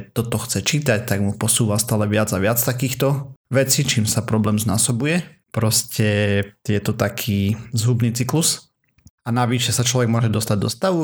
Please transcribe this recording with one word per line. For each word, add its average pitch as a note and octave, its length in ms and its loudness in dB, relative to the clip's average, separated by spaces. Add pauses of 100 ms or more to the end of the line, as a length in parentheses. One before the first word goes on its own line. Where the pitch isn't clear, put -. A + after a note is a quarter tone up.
(140)
toto A2+ 240 -2
chce - 240 -4
čítať, B2+ 480 0
tak G2 120 0
mu G2+ 120 0
posúva A2 440 0
stále G#2 280 0
viac G#2 240 2
a F#2+ 80 0
viac G#2+ 200 2
takýchto C#3 760 -2 (160)
vecí, C3+ 320 2
čím A2 240 0
sa A2 160 0
problém G#2+ 360 2
znásobuje. B2 680 0 (240)
Proste G#2 920 0 (240)
je G#2 160 2
to G#2+ 120 -2
taký G2+ 600 0 (200)
zhubný A#2 400 0
cyklus. B2+ 560 -2 (540)
A A#2+ 80 -4
navyše B2 400 0
sa A#2+ 140 0
človek B2 240 0
môže A#2 180 2
dostať G#2+ 300 0
do A2 100 -2
stavu, F#3 360 0